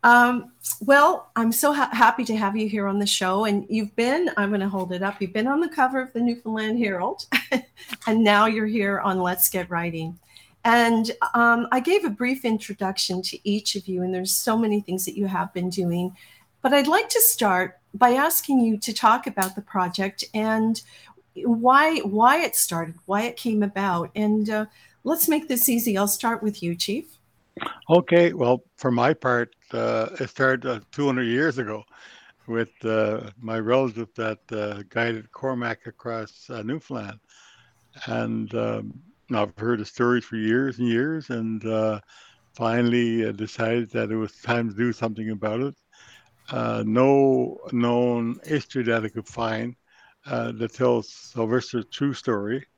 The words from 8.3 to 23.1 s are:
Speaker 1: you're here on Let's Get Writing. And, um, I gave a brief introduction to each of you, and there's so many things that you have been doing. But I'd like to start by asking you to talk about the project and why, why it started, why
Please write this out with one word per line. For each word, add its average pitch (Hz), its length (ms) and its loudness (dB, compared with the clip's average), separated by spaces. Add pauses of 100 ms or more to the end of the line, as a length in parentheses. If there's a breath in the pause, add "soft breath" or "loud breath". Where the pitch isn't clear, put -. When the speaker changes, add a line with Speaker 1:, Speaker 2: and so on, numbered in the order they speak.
Speaker 1:
you're 220 220 0
here 202 320 0
on 190 220 0
Let's 180 280 0
Get 180 220 -4
Writing. 170 480 -6 (460 soft breath)
And, 233 460 4 (220)
um, 233 380 4
I 254 80 2
gave 349 260 2
a 311 60 0
brief 247 340 -2
introduction 196 800 -2
to - 200 -8
each 208 320 -2
of 196 120 -8
you, 180 160 -2
and 180 100 -2
there's 185 200 -2
so - 240 0
many 214 240 2
things 185 240 -4
that - 120 -8
you 202 80 -2
have 185 280 -4
been 180 160 -2
doing. 175 460 -2 (460 soft breath)
But 254 120 2
I'd 285 140 4
like 403 220 2
to 453 120 2
start 185 580 2 (160)
by 240 160 6
asking 277 500 2
you 226 160 2
to 214 160 -6
talk 233 340 2
about 190 260 0
the 208 80 -10
project 190 640 -4 (100)
and 220 480 0 (640 loud breath)
why, 262 580 4
why 226 380 4
it 311 160 -2
started, 165 400 -2 (100)
why 202 180 0